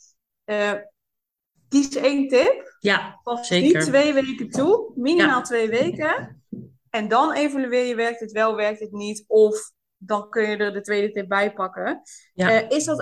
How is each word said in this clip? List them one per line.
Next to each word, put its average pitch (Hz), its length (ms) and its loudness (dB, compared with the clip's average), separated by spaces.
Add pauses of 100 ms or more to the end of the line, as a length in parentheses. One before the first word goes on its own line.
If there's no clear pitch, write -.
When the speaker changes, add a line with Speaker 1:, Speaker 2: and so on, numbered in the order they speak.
(440)
Speaker 1:
eh, 208 280 -2 (960)
kies 277 280 2
één 277 320 2
tip. 330 500 2
Speaker 2:
Ja, - 440 -2
Speaker 1:
Pas 240 240 -6
Speaker 2:
zeker. 190 340 4
Speaker 1:
die 311 80 0
twee 285 240 4
weken 269 380 -2
toe, 392 440 0
minimaal 294 440 2
Speaker 2:
Ja. - 40 0
Speaker 1:
twee 233 260 -2
weken. 311 720 -4 (480)
En 214 180 -4
dan 269 240 2
evalueer 269 520 -2
je, 247 100 -4
werkt 233 260 -2
het 220 120 -12
wel, 220 240 0
werkt 214 240 -2
het 214 120 -12
niet. 208 340 -10
Of 214 460 2 (240)
dan 208 340 -6
kun 214 200 0
je 208 60 -2
er 208 160 -2
de 196 80 -8
tweede 202 320 -2
tip 196 160 -8
bij 202 240 0
pakken." 185 500 -8 (320)
Speaker 2:
Ja. 185 160 2 (120)
Speaker 1:
Eh, 226 140 -2
is 302 80 0
dat - 180 -4